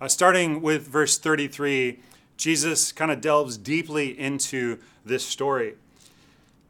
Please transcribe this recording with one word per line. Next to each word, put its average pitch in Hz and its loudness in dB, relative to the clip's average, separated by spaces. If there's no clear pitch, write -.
Uh, 135 -6
starting 170 4
with 151 0
verse 143 2
thirty-three, 139 0
Jesus 156 0
kind 156 0
of 127 -4
delves 147 2
deeply 147 -4
into 131 -4
this 127 -2
story. 123 -2